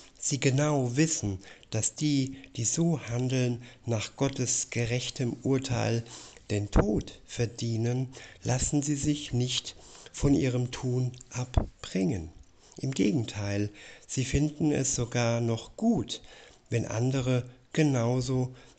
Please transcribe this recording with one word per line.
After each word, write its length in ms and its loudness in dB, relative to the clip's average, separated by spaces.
sie 220 -2
genau 560 2
wissen, 420 2
dass 240 -2
die, 420 0
die 80 -2
so 360 2
handeln, 600 0
nach 300 -2
Gottes 540 -2
gerechtem 720 -2
Urteil 640 0
den 200 0
Tod 560 2
verdienen, 840 -2
lassen 400 0
sie 140 0
sich 360 -2
nicht 440 -2
von 220 4
ihrem 360 2
Tun 420 0
abbringen. 1000 -2
Im 140 -2
Gegenteil, 800 0
sie 180 -2
finden 480 2
es 220 0
sogar 460 0
noch 360 -2
gut, 460 0
wenn 160 0
andere 640 0
genauso 800 2